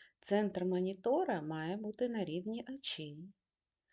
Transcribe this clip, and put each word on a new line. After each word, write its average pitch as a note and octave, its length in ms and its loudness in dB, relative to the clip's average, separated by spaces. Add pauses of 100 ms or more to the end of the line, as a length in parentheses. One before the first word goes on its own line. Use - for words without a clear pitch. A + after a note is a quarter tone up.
(200)
Центр G3+ 440 2
монітора F#3 800 2
має D#3 340 -2
бути G#3+ 320 -2
на A3 160 0
рівні G#3 440 -4
очей. E3 640 -8 (600)